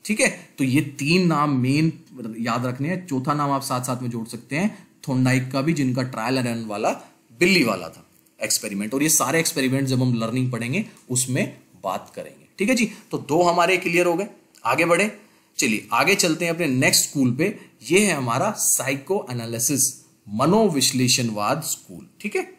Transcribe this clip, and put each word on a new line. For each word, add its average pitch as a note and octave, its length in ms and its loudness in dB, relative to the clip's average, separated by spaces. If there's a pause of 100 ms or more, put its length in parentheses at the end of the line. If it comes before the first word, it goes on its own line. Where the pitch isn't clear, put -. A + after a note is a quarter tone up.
ठीक G#3+ 140 -4
है। - 380 0
तो C#3+ 60 0
ये C3 180 2
तीन F3 460 0
नाम D3 300 2
मेन C#3+ 360 2 (460)
याद A#2+ 260 -2
रखने C3 240 -4
हैं। F3+ 180 -6
चौथा C3 260 -2
नाम D3 180 0
आप C3+ 100 0
साथ B2 200 -4
साथ B2+ 200 -4
में B2 80 -4
जोड़ A2+ 180 -6
सकते - 280 -10
हैं G3+ 320 -2 (200)
थोंडाइक B2+ 440 2
का C3+ 100 0
भी, D#3+ 120 0
जिनका C3 300 0
ट्रायल B2 340 -4
एंड B2 100 -2
एरर A#2 180 -6
वाला G#2+ 240 -2 (500)
बिल्ली F3+ 240 4
वाला F#2 260 -2
था - 200 -20 (340)
एक्सपेरिमेंट। G#2+ 500 -4
और C#3 100 0
ये D#3 60 2
सारे D3 300 2
एक्सपेरिमेंट C3+ 480 0
जब C3 140 2
हम B2+ 120 2
लर्निंग A#2+ 380 -2
पढ़ेंगे B2 340 -4 (240)
उसमें C3+ 480 -2 (260)
बात G2 320 -6
करेंगे, - 320 -16 (120)
ठीक G3+ 100 0
है C4 60 4
जी। A#3 160 0 (200)
तो D3+ 60 -4
दो D3+ 240 0
हमारे F3 360 4
क्लियर F3 280 2
हो F3 100 2
गए, G3+ 120 -4 (380)
आगे C3+ 200 2
बढ़े। F3+ 260 2 (460)
चलिए C3+ 360 0
आगे D3+ 220 4
चलते E3+ 300 0
हैं E3+ 60 0
अपने E3 160 -2
नेक्स्ट C#3+ 420 2
स्कूल B2+ 260 2
पे। F#3 240 -2 (320)
ये F#3 80 6
है G3+ 140 4
हमारा C3+ 380 0
साइकोएनालिसिस, C3 1500 -2 (240)
मनोविश्लेषणवाद B2+ 1300 2
स्कूल, - 460 -10 (140)
ठीक G#3+ 140 -8
है। F#4 240 -6